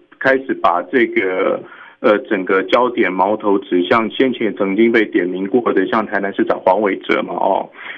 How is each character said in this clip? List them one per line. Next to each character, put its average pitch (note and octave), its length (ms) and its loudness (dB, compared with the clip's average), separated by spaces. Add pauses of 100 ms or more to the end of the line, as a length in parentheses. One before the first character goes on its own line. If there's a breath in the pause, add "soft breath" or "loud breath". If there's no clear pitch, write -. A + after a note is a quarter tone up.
(200)
开 C3+ 180 2
始 C3+ 160 -6
把 F2 300 2
这 A#2 220 0
个， F#2+ 560 -2 (380 loud breath)
呃， - 200 4
整 F#2+ 260 -4
个 F#2+ 180 2
焦 A#2+ 280 2
点 G2+ 200 0
矛 F#2+ 240 0
头 G2+ 240 0
指 F2+ 300 0
向 A2+ 200 0
先 C3 220 0
前 G#2 240 -4
曾 G2 180 -2
经 A#2 160 4
被 A#2 140 4
点 F2+ 240 0
名 F2+ 180 -4
过 - 280 0
的， F#2+ 140 2
像 A2 180 0
台 G#2 160 -4
南 G2 120 -4
市 A#2 120 0
长 F2+ 160 0
黄 F#2 200 2
伟 G2 180 0
哲 F2 240 -2
嘛， F2+ 100 -8
哦， - 360 -2 (280 loud breath)